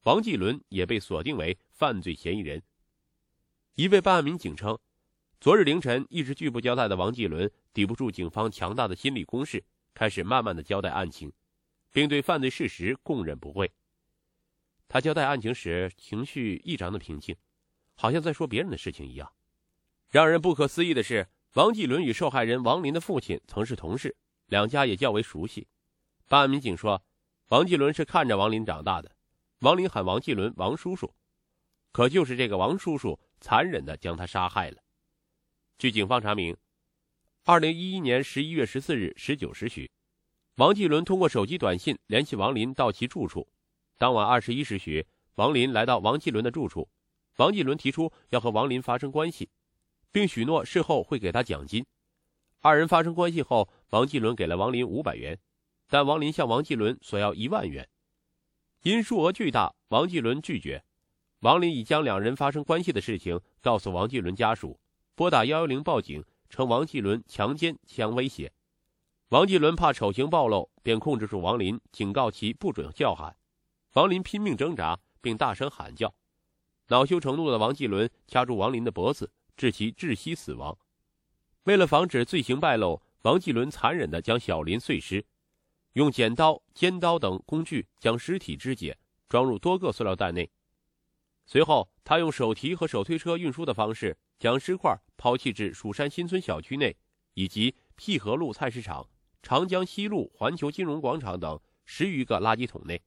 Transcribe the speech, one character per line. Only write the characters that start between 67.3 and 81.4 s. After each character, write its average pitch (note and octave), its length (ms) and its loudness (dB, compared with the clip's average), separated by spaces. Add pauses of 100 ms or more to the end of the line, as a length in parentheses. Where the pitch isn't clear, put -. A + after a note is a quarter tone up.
奸 E3 300 -2
相 A2 300 -4
威 B2+ 100 0
胁。 C#2+ 260 -10 (760)
王 D#3 180 6
继 F#3+ 120 4
伦 D#3 180 4
怕 D#3 160 4
丑 G#2 180 0
行 B2+ 180 -2
暴 D#3 200 4
露， G2+ 200 0 (140)
便 A2+ 160 2
控 C#3+ 180 0
制 G#2+ 120 -4
住 G2 120 -6
王 F#2+ 160 2
林， G#2 240 -2 (120)
警 G2+ 200 -4
告 B2 160 2
其 G#2+ 240 -4
不 D#3+ 200 -4
准 D2 180 -8
叫 A2+ 240 -2
喊。 D#2+ 220 -12 (580)
王 D#3+ 140 6
林 F#3 140 0
拼 G#3 180 -6
命 G3+ 160 0
挣 D#3+ 180 -2
扎， F2 240 -2 (220)
并 A2+ 160 -4
大 A#2+ 160 0
声 C3+ 180 -4
喊 - 240 -16
叫。 G#2+ 200 -4 (760)
恼 B2+ 160 6
羞 F3 160 0
成 C#3 160 -2
怒 D#3+ 140 0
的 A#2 80 2
王 A2+ 160 2
继 C3+ 120 -4
伦 G#2 240 0 (160)
掐 B2+ 160 2
住 B2 140 -2
王 G#2+ 160 2
林 A#2 100 -2
的 A#2+ 80 -2
脖 F#2+ 220 -2
子， - 180 -8 (240)
致 B2 160 2
其 A2 220 -4
窒 D3 220 -4
息 D#3+ 200 -6
死 - 200 -12
亡。 C#3 240 -10 (840)